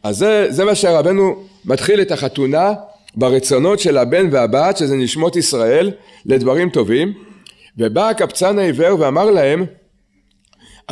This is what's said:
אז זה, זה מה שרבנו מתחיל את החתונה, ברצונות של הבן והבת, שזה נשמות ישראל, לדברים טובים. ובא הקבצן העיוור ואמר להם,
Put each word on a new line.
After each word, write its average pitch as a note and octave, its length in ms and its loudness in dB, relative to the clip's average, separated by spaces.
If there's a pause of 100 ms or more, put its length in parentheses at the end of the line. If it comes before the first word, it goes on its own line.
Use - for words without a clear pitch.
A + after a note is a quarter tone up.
אז G#2 160 -6
זה, G#3 320 2
זה D#3 140 0
מה G#3 100 2
שרבנו F#3 600 2 (300)
מתחיל F#3+ 360 0
את F#3 120 -2
החתונה, D3+ 600 -2 (420)
ברצונות C3 640 0
של D3+ 200 0
הבן D#3+ 320 2
והבת, C#3 460 0
שזה C#3 200 -2
נשמות D#3 400 -2
ישראל, C#3+ 540 0 (360)
לדברים C3 440 0
טובים. C#3 420 0 (680)
ובא A2+ 300 0
הקבצן G3+ 500 -2
העיוור E3+ 420 0
ואמר D#3 300 0
להם, E3 340 2 (1300)